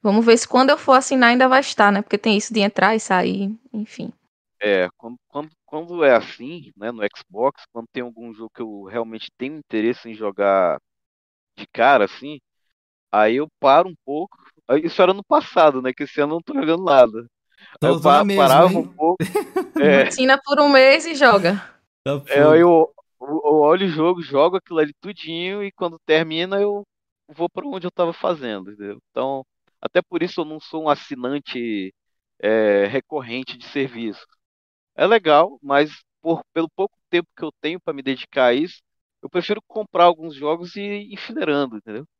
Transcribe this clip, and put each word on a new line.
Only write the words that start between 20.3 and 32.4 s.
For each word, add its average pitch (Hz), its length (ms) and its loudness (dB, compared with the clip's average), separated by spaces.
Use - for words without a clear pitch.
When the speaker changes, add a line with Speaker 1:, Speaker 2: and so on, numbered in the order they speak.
Speaker 1:
por 285 160 0
um 294 100 4
mês 269 360 6
e 330 100 -8
joga. 208 400 4
Speaker 3:
Tá 139 240 -6
Speaker 2:
É, 143 160 2
Speaker 3:
fogo. 151 120 6
Speaker 2:
eu, - 0 -
eu, 165 380 4
eu 147 340 -2
olho 160 320 4
o - 20 -2
jogo, 170 320 -2
jogo 147 360 0
aquilo 170 220 -6
ali 147 220 -2
tudinho 185 640 -10
e 196 80 -10
quando 165 340 -10
termina 165 560 -2
eu 202 220 -4
vou 165 200 -6
pra - 180 -12
onde 185 200 -10
eu 180 40 -8
tava 170 220 -4
fazendo, 110 580 -6
entendeu? 101 260 -14
Então, 131 320 -6
até - 200 -2
por 170 220 -8
isso 175 180 -6
eu 151 40 -4
não 156 140 -14
sou 160 240 -12
um 156 60 -2
assinante, 123 1040 -6